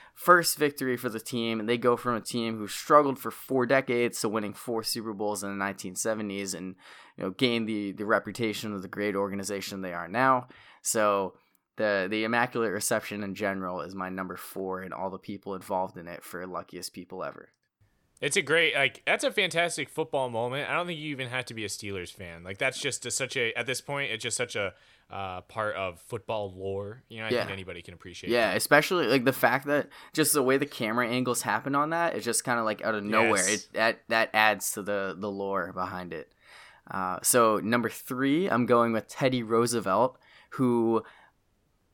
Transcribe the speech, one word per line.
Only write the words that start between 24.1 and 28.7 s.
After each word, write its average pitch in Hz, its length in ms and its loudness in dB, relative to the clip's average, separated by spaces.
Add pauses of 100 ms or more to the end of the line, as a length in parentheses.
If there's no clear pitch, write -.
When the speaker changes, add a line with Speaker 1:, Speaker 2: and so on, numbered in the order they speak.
Speaker 2:
it's 110 120 -6
just - 140 -4
such 120 200 -4
a, 98 180 -4 (360)
uh, 95 300 -8
part 107 340 -4
of 92 280 -6
football 107 520 -6
lore. 98 540 -8
You 113 120 -12
know, 110 60 -6
I 110 40 -2
Speaker 1:
Yeah. 120 80 0
Speaker 2:
think 98 140 -4
anybody 90 280 -10
can 90 140 -16
appreciate 90 360 -10
Speaker 1:
Yeah, 113 200 4
Speaker 2:
that. 101 80 2
Speaker 1:
especially, 151 480 4